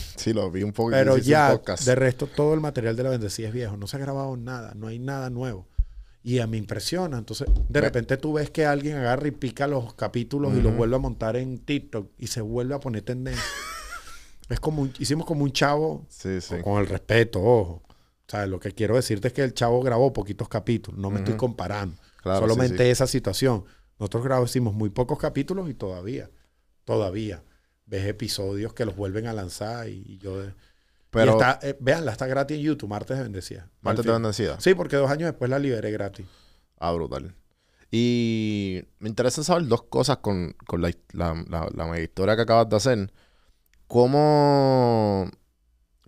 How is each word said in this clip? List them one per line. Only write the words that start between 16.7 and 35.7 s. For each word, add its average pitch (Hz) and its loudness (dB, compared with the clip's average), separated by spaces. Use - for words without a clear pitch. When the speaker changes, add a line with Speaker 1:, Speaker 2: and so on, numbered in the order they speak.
Speaker 2:
el 101 2
respeto, 104 0
ojo. 101 2
O - -20
sea, 104 -4
lo 95 -4
que 101 -8
quiero 107 0
decirte 117 0
es 123 -4
que 143 0
el 127 -2
chavo 120 2
grabó 127 2
poquitos 101 -4
capítulos. 104 -2
No 98 -4
me 101 -2
estoy 98 0
Speaker 1:
Ujú. 110 -6
Speaker 2:
comparando. 101 -4
Speaker 1:
Claro, 95 2
sí, 110 6
Speaker 2:
Solamente 123 4
Speaker 1:
sí. 123 6
Speaker 2:
esa 123 4
situación. 117 0
Nosotros 110 -4
grabamos, 127 2
hicimos 120 0
muy 107 -2
pocos 123 -2
capítulos 165 -4
y 131 -6
todavía, 101 -8
todavía 104 -2
ves 98 -4
episodios 101 -4
que 120 -4
los 98 -4
vuelven 101 -4
a 113 -6
lanzar 110 -8
y, 98 -14
y 101 -18
yo 95 -8
de-, 98 -10
y 101 -14
Speaker 1:
Pero 113 6
Speaker 2:
está, 123 4
eh, 139 -6
véanla, 135 0
está 131 -6
gratis 139 -2
en 147 -6
YouTube, 143 -2
Martes 107 -6
de 135 -4
Bendecida. 95 -12
Speaker 1:
Martes 104 0
de 113 4
Speaker 2:
Al 113 4
fin. 113 -2
Speaker 1:
Bendecida. 101 -2
Speaker 2:
Sí, 185 6
porque 160 -2
dos 139 2
años 160 -2
después 127 -4
la 135 0
liberé 113 -2